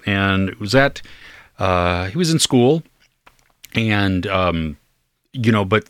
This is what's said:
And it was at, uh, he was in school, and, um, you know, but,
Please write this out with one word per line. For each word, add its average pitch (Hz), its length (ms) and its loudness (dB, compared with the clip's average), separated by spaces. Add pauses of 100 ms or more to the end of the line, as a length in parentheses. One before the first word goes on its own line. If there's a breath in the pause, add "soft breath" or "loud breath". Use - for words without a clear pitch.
And 98 420 0
it - 120 -12
was 104 140 -6
at, 135 280 2 (560 loud breath)
uh, 90 480 0
he 98 100 -8
was 165 160 0
in 160 60 2
school, 139 460 2 (920)
and, 101 540 0
um, 85 480 -2 (560)
you 117 200 0
know, 104 120 2
but, 104 260 0